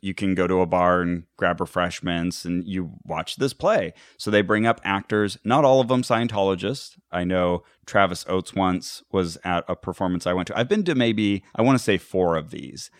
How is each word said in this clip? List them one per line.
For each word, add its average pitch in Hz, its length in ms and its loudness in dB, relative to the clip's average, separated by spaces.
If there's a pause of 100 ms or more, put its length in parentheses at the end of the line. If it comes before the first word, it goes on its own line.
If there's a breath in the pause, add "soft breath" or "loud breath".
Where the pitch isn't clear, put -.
you 95 100 -6
can 95 220 0
go 87 140 2
to 92 120 4
a 90 60 2
bar 90 360 4
and 87 200 -2 (140)
grab 87 240 0
refreshments, 87 840 -4
and 87 200 -4
you 92 260 -6 (140)
watch - 320 -8
this 135 160 -2
play. 156 420 -2 (220 soft breath)
So - 140 -6
they 104 120 6
bring 107 240 2
up 117 180 2
actors, 98 600 0
not 135 200 4
all 131 160 6
of 120 60 2
them 127 160 2
Scientologists. 104 960 -2 (160)
I 87 100 -2
know 90 400 0 (240 soft breath)
Travis 95 420 2
Oates 92 260 -2
once 92 580 -4
was 87 320 -2
at 87 240 -2
a 92 80 -4
performance 90 500 -4
I 90 60 0
went 90 160 -2
to. - 100 -6
I've 127 100 0
been 208 160 0
to 165 120 0
maybe, 107 480 0 (100)
I 113 80 0
wanna 127 160 4
say, 104 180 2
four 87 400 0
of 78 140 -6
these, 67 500 -14